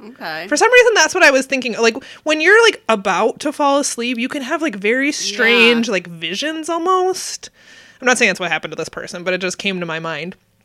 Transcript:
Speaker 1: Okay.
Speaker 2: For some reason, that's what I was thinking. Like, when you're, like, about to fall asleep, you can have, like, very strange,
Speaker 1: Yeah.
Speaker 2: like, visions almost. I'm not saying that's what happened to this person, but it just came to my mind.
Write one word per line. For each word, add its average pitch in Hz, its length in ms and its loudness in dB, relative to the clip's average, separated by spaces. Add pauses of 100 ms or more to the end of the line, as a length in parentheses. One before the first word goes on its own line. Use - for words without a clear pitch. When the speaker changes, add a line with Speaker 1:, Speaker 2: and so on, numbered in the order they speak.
Speaker 1:
Okay. 180 460 -12
Speaker 2:
For 294 80 0
some 415 160 4
reason, 480 220 6
that's 320 200 2
what 370 80 2
I 302 80 8
was 269 140 2
thinking. 254 340 -4
Like, 226 240 2 (220)
when 311 160 0
you're, 403 240 6
like, - 240 2
about 208 520 0
to 285 120 -4
fall 277 260 2
asleep, 247 380 -4
you 240 140 -4
can 294 100 -8
have, 285 220 -4
like, 285 140 -2
very 254 360 0
strange, 233 760 2
Speaker 1:
Yeah. 233 40 -2
Speaker 2:
like, 180 140 -2
visions 202 640 -6
almost. 370 800 -2 (500)
I'm 254 60 -12
not 381 100 4
saying 226 140 2
that's 175 100 -4
what 175 100 -4
happened 156 220 -4
to 156 40 -12
this 160 120 -6
person, - 340 -12
but 180 120 -2
it 180 80 -4
just 180 160 -4
came 196 220 -6
to 175 40 -6
my 165 140 -6
mind. 165 360 -8 (300)